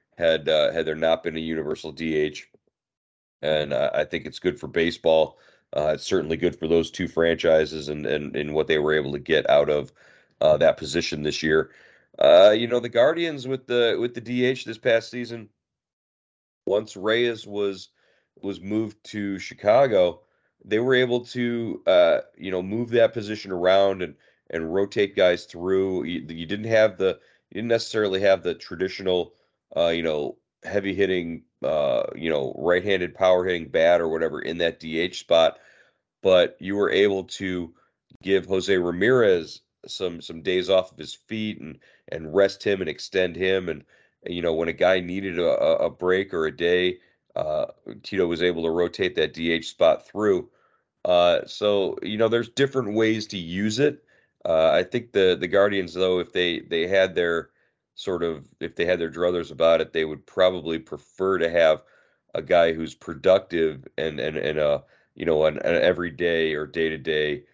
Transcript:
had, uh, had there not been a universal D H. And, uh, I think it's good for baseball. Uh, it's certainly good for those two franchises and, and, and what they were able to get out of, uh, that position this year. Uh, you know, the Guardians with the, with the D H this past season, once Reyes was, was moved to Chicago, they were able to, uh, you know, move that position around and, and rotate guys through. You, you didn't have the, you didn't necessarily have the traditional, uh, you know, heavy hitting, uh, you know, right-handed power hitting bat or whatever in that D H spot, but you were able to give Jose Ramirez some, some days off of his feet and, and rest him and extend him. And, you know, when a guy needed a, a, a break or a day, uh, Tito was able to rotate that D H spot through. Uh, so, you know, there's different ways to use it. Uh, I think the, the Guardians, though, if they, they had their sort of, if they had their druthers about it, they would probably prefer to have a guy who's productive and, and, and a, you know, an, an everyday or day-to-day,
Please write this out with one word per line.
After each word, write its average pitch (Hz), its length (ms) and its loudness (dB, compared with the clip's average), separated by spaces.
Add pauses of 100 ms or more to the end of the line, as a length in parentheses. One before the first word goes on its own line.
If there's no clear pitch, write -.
(180)
had, 80 300 0
uh, 78 240 2
had 82 120 -2
there 78 120 -4
not 80 260 0
been 82 140 -6
a 80 40 -6
universal 78 520 -6
D 78 240 -4
H. 76 320 -4 (920)
And, 76 300 -2
uh, 67 220 0
I 76 100 0
think 78 220 -8
it's - 120 -14
good - 200 -4
for - 80 -12
baseball. 80 720 0 (380)
Uh, 76 180 0
it's 73 100 -10
certainly 80 320 -2
good 78 220 -2
for 80 80 -6
those 82 240 2
two 87 180 -6
franchises 80 800 0
and, 76 180 -6
and, 73 280 -4
and 73 200 -4
what 76 120 0
they 78 120 2
were 76 160 2
able 71 180 -2
to 71 60 -6
get 76 320 0
out 73 180 4
of, 73 240 -2 (480)
uh, 78 160 4
that 78 200 4
position 76 460 -4
this 73 200 -4
year. 78 280 2 (480)
Uh, 92 380 8
you 117 100 -2
know, 120 140 0
the 120 80 -6
Guardians 143 580 0
with 131 200 -6
the, 120 340 2
with 120 140 -4
the 123 60 -12
D 123 240 -2
H 127 200 0
this 113 140 -12
past 113 320 2
season, 117 380 -12 (1200)
once 104 300 -2
Reyes 110 500 -2
was, 101 440 -6 (520)
was 95 180 -8
moved 104 440 -6
to 101 340 -8
Chicago, 101 840 2 (420)
they 107 160 0
were 127 140 2
able 123 320 2
to, 120 600 -6
uh, 87 340 6 (160)
you 92 140 -10
know, 92 120 -2
move 113 280 -6
that 113 220 4
position 104 400 -8
around 95 500 2
and, 78 120 -8 (360)
and 82 220 -6
rotate 101 420 0
guys 90 300 4
through. 92 600 -2
You, 85 240 -8
you 82 180 -10
didn't 104 200 -6
have 110 320 4
the, 95 200 0 (320)
you - 40 -16
didn't 113 140 -6
necessarily 107 520 0
have 95 220 4
the 87 120 -2
traditional, 90 800 -4 (420)
uh, 85 120 2
you 85 140 -2
know, 76 340 -4 (280)
heavy 98 300 -4
hitting, 90 480 -2 (200)
uh, 71 400 0 (120)
you 80 140 -6
know, 71 300 -2
right-handed 90 560 0
power 92 300 4
hitting 85 240 -4
bat 85 320 4
or 85 80 -2
whatever 80 320 -2
in 85 180 -6
that 82 220 -2
D 80 180 -6
H 87 220 -4
spot, 82 380 4 (640)
but 92 360 4
you 95 160 -6
were 101 160 2
able 98 340 2
to 90 480 -8 (500)
give 92 240 0
Jose 95 300 0
Ramirez 90 840 2 (260)
some, 87 340 -8
some 82 220 -16
days 90 260 -2
off 92 220 2
of - 80 -20
his 76 160 -16
feet 107 460 -8
and, 73 180 -16 (320)
and 78 240 -8
rest 98 280 2
him 101 180 0
and 80 100 -6
extend 90 460 -4
him. 92 320 0
And, 73 160 -8 (420)
you 87 160 -8
know, 85 100 0
when 82 160 -2
a 82 40 -2
guy 90 260 2
needed 90 400 -6
a, 85 240 0
a, 80 240 2
a 82 40 -2
break 92 440 0
or 80 120 -2
a 76 100 -6
day, 90 420 0 (380)
uh, 76 300 -2 (360)
Tito 95 240 0
was 85 160 -2
able 82 220 0
to 82 60 0
rotate 87 440 -2
that 78 200 0
D 82 180 -2
H 80 180 -2
spot - 360 2
through. 101 420 0 (560)
Uh, 87 420 4
so, 101 560 -2
you 107 160 -6
know, 113 100 4
there's 117 200 -2
different 131 460 -2
ways 110 340 0
to 101 100 -10
use 98 400 -4
it. 143 260 0 (400)
Uh, 80 280 2
I 85 100 4
think 113 300 -8
the, 92 260 4
the 92 80 -4
Guardians, 98 480 0
though, 92 240 0
if 87 140 -6
they, 87 280 -2
they 82 280 -2
had 95 260 2
their 85 360 -2 (440)
sort 87 280 -4
of, 80 240 -4 (140)
if 80 160 -10
they 87 80 -2
had 87 160 0
their 82 100 -4
druthers 87 400 -2
about 80 300 4
it, 76 120 -6
they 80 120 0
would 78 220 -8
probably 87 520 0
prefer 92 600 -4
to 82 120 0
have 80 320 4 (520)
a 82 80 -6
guy 85 300 4
who's 80 220 -8
productive 82 920 0 (120)
and, 76 220 -4
and, 78 160 -6
and 76 220 -2
a, 73 260 0 (300)
you - 100 -10
know, 78 220 2
an, 76 120 -2
an 85 240 0
everyday 85 720 0
or 76 120 -6
day-to-day, 76 760 -2 (120)